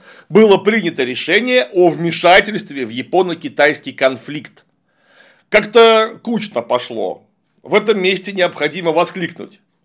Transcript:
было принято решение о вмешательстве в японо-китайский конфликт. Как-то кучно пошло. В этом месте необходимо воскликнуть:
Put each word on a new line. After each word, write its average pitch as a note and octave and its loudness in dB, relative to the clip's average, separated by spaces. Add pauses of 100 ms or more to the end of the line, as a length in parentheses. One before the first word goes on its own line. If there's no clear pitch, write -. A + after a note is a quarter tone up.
(300)
было G3+ 6
принято F3 -2
решение G#3+ -2
о F3+ 4
вмешательстве D#3+ 0
в A2 -8
японо-китайский D3 -2
конфликт. C3+ -6 (840)
Как-то A3 2
кучно A3 -6
пошло. A#2 -6 (380)
В D3 -10
этом G#3 2
месте F#3+ -2
необходимо E3+ -4
воскликнуть: - -4 (260)